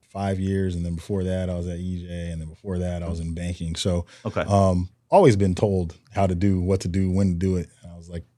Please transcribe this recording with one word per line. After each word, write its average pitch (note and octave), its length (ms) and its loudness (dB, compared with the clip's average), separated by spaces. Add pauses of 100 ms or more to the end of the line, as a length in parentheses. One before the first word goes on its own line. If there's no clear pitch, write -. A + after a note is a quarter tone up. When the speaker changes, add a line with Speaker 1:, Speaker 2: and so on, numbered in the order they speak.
(120)
Speaker 1:
five G2 280 -2
years. F#2+ 360 0
And F2 80 -2
then E2+ 120 -4
before F#2 300 -4
that, F#2 260 -2
I - 20 -2
was F2 140 -4
at F2 100 -6
E F2+ 260 -6
J. F2 280 -8
And D#2+ 100 -6
then D#2 80 -10
before F2+ 300 -6
that, F2 240 -4
I E2+ 40 -6
was E2+ 120 -6
in E2 160 -6
banking. E2+ 400 -6
So, F2 320 -2 (180)
Speaker 2:
Okay. G2+ 160 -4
Speaker 1:
um, F#2 480 4 (220)
always E3 240 8
been G2 180 2
told F#2 420 0 (160)
how G2 140 2
to F#2 80 2
do, F#2+ 260 2
what F#2+ 200 2
to - 80 -6
do, F#2 240 0
when G2 220 2
to - 20 -
do F#2 220 0
it. E2+ 120 -6 (140)
And F2 80 -18
I E2+ 40 -18
was E2+ 140 -20
like E2+ 140 -10 (140)